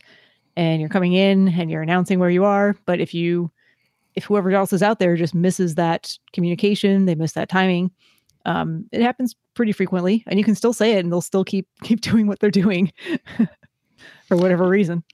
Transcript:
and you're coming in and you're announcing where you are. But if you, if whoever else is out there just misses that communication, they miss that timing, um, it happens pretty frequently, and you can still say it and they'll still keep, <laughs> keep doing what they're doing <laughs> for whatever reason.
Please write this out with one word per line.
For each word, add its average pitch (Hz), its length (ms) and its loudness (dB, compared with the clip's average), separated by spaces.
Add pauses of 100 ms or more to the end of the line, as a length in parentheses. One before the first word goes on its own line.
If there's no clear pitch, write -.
(580)
and 160 240 0
you're 156 80 -6
coming 180 240 0
in 196 340 4
and 165 240 -2
you're 160 100 -4
announcing 180 380 0
where 180 100 2
you 180 140 2
are. 202 320 2 (100)
But 180 140 -2
if - 140 -4
you, 170 360 -2 (640)
if - 100 -8
whoever 196 260 0
else 196 220 0
is 180 100 0
out 214 160 0
there 175 160 2
just 165 180 -2
misses 175 420 0
that 165 420 -4 (160)
communication, 196 720 0
they 175 100 2
miss 160 160 -2
that - 160 -4
timing, 185 420 0 (560)
um, 165 460 -4
it 220 100 -2
happens 247 320 -2 (200)
pretty 226 180 -2
frequently, 185 560 -2
and 190 120 -2
you 214 40 2
can 208 120 2
still 233 180 0
say 220 200 0
it 190 120 0
and 175 60 -2
they'll 175 100 -2
still 190 240 -2
keep, 190 300 -4
<laughs> - 80 -20
keep 226 180 -2
doing 220 260 2
what 202 120 -4
they're 208 120 2
doing 190 400 2 (160)
<laughs> - 300 -8 (920)
for 190 80 0
whatever 180 320 2
reason. 180 360 0 (100)